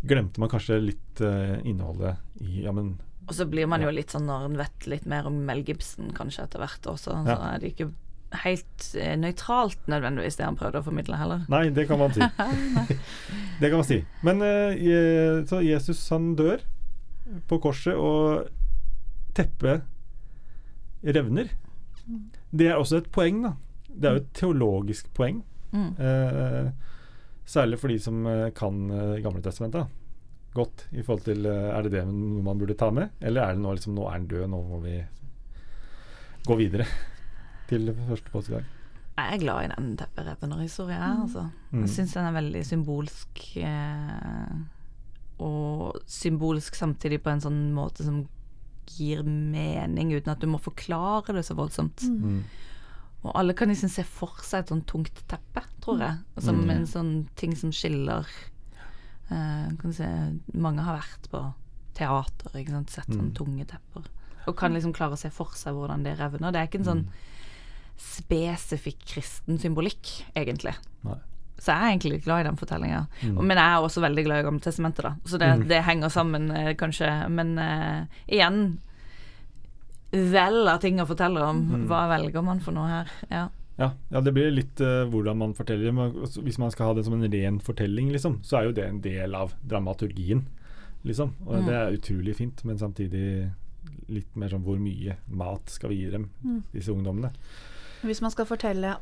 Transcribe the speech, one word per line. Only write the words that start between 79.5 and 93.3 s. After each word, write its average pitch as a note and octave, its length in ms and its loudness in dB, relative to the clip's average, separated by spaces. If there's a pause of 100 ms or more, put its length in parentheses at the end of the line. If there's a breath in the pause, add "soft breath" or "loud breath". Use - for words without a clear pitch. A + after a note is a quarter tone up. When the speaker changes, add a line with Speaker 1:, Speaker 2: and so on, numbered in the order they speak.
Speaker 2:
vel F#3+ 560 6
av E3 120 6
ting F#3 200 4
å E3+ 60 2
fortelle F3 360 2
om. D#3 280 4
Speaker 1:
Mm. - 180 2
Speaker 2:
Hva E3+ 200 4
velger D#3+ 360 2
man F#3 160 2
for E3 160 -4
noe D#3 120 0
her? E3 220 -2 (200 loud breath)
Ja. F3 180 -2 (280)
Speaker 1:
Ja, C3 120 2 (240)
ja, C3 80 2
det C3+ 140 4
blir D3 200 6
litt, C3+ 260 0
eh, B2+ 300 4
hvordan G#2+ 260 2
man G#2+ 180 0
forteller. A2 380 0
Men, B2 200 2 (100)
altså, A2+ 220 -6
hvis C3 140 -2
man A#2+ 120 2
skal A2+ 180 0
ha A2+ 60 4
det A2 100 2
som A2+ 100 0
en A2+ 160 2
ren G2+ 280 2
fortelling, A2 540 0
liksom, C#3 320 0
så C3 160 4
er A2 80 4
jo A#2+ 40 0
det G#2 140 0
en G2+ 140 -2
del F#2+ 340 -2
av F#2+ 200 -2 (120)
dramaturgien, G2 760 0 (600 loud breath)
liksom. C3+ 280 0 (140)
Og A2 160 0
Speaker 2:
Mm. - 40 2
Speaker 1:
det A#2+ 80 2
er G#2+ 240 2
utrolig G2 380 0
fint, B2 280 -4
men A2 140 -2
samtidig F#2+ 720 -2 (580)